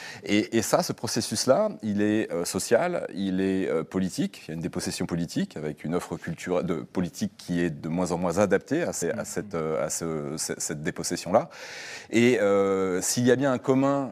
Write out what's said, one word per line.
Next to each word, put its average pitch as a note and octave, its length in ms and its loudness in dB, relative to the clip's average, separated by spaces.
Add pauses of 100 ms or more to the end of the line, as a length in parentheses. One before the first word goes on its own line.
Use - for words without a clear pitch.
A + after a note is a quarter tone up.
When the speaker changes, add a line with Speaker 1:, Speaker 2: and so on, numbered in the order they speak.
(240)
Speaker 1:
Et, G#2 320 2
et A2+ 60 4
ça, D#3 220 2
ce - 100 -4
processus-là, B2+ 760 2 (120)
il G#2 220 0
est, G#2+ 280 2
euh, E2+ 140 -2
social, C3+ 680 0
il F#2+ 260 0
est, F#2+ 260 2
euh, D#2+ 160 0
politique. F#2 600 -2
Il - 60 -16
y - 20 -8
a - 20 -8
une E2 80 -6
dépossession F#2 460 -4
politique F2 500 -2
avec D2+ 260 -6
une D#2 120 -2
offre - 220 -4
culturelle, F2 500 -2
de, F2 80 0
politique F2+ 600 -4
qui F2 260 -4
est F2 100 0
de D#2 180 -8
moins F2 220 0
en E2+ 80 -2
moins F2 180 0
adaptée G#2 460 2
à G2+ 100 -2
ces, E2+ 160 -2
à D2 60 0
Speaker 2:
Mhm. D2+ 100 -6
Speaker 1:
cette, D#2 300 -8
euh, D#2 280 0
à D#2 60 -2
ce, D#2 480 -4
ce, - 220 -4
cette D2+ 240 -6
dépossession-là. F2 680 0 (600)
Et, A#2+ 280 6
euh, G2 600 4
s'il B2 240 0
y B2 60 8
a B2 40 8
bien C3+ 160 2
un B2 60 0
commun, C3+ 540 2